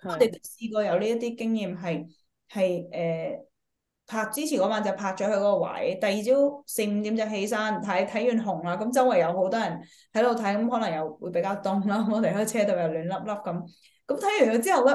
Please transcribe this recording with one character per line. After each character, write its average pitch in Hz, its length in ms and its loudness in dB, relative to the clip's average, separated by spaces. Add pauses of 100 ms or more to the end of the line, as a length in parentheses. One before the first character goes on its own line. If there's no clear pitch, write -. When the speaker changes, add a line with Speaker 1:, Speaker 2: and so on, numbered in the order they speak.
Speaker 1:
我 170 160 -4
哋 - 120 6
都 - 100 -10
試 - 320 -12
過 214 100 0
有 180 160 2
呢 208 100 0
一 233 60 0
啲 233 240 -4
經 226 160 -2
驗 190 240 -4
係， 165 260 -4 (460)
Speaker 2:
係。 180 380 0
Speaker 1:
係， - 40 -
呃， 165 520 -4 (640)
拍 220 180 -4
之 294 200 -4
前 247 140 0
嗰 196 80 2
晚 208 160 0
就 190 80 0
拍 190 220 -4
咗 196 120 -2
佢 220 80 2
嗰 196 60 2
個 202 180 4
位， - 420 -2
第 220 60 0
二 202 160 0
朝 277 440 2
四 - 180 -4
五 208 180 0
點 214 140 0
就 214 100 0
起 208 200 -2
身 214 120 -2
睇， 202 480 0
睇 226 220 -2
完 226 160 2
熊 170 180 -2
啦， 175 140 -2
咁 214 160 -4
周 254 140 4
圍 208 140 6
有 160 120 4
好 185 160 0
多 220 100 0
人 175 220 -2 (320)
喺 220 100 2
度 247 60 4 (120)
睇， 202 180 0
咁 226 100 0
可 240 100 0
能 196 160 -2
又 156 220 -6
會 180 140 -8
比 175 120 0
較 196 140 -2
凍 196 320 -2
啦， 208 180 0
<laughs> 220 60 0
我 220 80 2
哋 175 140 2
喺 214 100 0
車 214 200 0
度 202 80 2
又 180 40 2 (120)
暖 160 40 0
粒 160 160 -2
粒 196 220 -6
咁。 185 320 -6 (440)
咁 277 140 -2
睇 403 260 4
完 220 100 4
咗 233 60 2
之 381 100 2
後 269 120 6
咧， 277 100 6